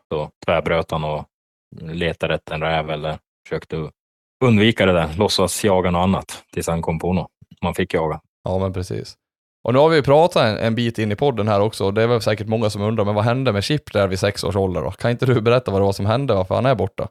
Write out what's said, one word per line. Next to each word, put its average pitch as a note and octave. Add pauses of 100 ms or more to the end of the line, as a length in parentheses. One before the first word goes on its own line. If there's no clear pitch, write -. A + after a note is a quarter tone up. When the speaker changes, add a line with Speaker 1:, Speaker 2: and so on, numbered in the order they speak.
(100)
Speaker 1:
Då D2+ (160)
tvärbröt E2
han D#2+
och D2+ (560)
letade E2
efter -
en D#2
räv D#2
eller D2+ (300)
försökte D#2 (540)
undvika A2
det F#2+
där. E2 (100)
Låtsas G2
jaga F#2
något F2
annat F#2
tills -
han E2
kom E2
på F2
något E2+ (320)
man E2+
fick -
jaga. D#2 (240)
Speaker 2:
Ja, F#2
men F#2+
precis. - (500)
Och A#2
nu C3
har D3+
vi D#3+
ju C#3+
pratat D3+
en, G#2+
en A2+
bit A#2
in G#2+
i G#2
podden A2+
här G2+
också, G#2
och G2
det A2
är A#2
väl A#2+
säkert G#2+
många A2
som G2+
undrar, A2
men G#2
vad G#2
hände B2
med G2+
Chip -
där G2+
vid F#2
sex G2+
års F#2
ålder F#2
då? B1
Kan A#2+
inte A#2+
du A#2+
berätta A#2
vad G2
det G2
var G2
som G2
hände, A#2+
varför F#2+
han G#2+
är C3+
borta? F#2+